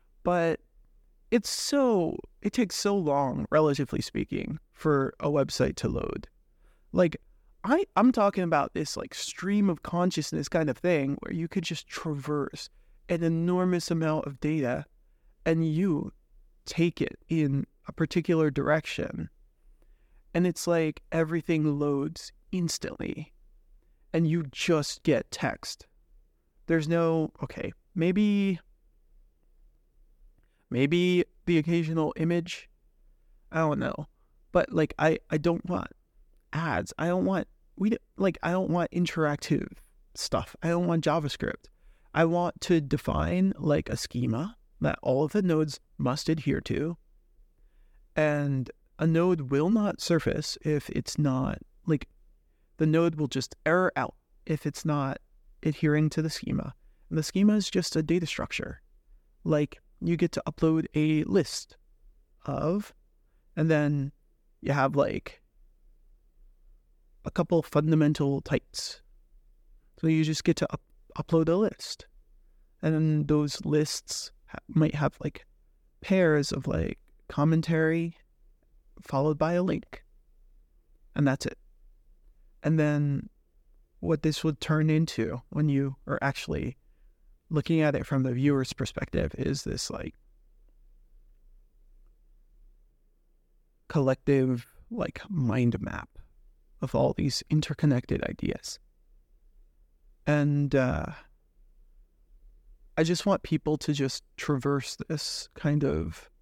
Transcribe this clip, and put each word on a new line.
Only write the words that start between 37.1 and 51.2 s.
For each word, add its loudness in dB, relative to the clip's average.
want, -2
we 0
d-, -2
like, 0
I 0
don't 0
want 0
interactive 0
stuff. -4
I -2
don't 0
want 2
JavaScript. -2
I 4
want 0
to 2
define, 0
like, 0
a -4
schema -4
that -2
all 2
of -2
the 0
nodes 0
must -2
adhere 0
to. -4
And 0
a 2
node 2
will 2
not 0
surface 0
if -2
it's -4
not, 0